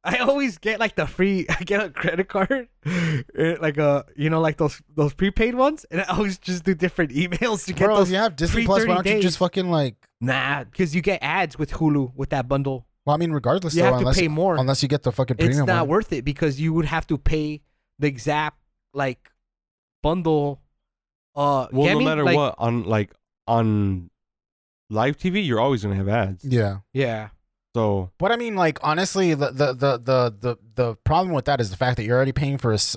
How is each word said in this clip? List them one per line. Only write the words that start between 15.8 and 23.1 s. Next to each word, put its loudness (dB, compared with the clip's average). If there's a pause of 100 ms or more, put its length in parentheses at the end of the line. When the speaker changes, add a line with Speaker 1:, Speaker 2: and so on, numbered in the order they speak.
Speaker 2:
one. 0
Speaker 1:
worth 0
it -6
because -2
you 0
would 0
have -4
to -2
pay -2 (380)
the 0
exact, -2 (380)
like, -6 (720)
bundle. 0 (760)
Uh, 2
Speaker 3:
Well, 4
Speaker 1:
get 4
Speaker 3:
no 2
Speaker 1:
me? 2
Speaker 3:
matter 0
Speaker 1:
Like 4
Speaker 3:
what, 2
on, 0
like, 0 (340)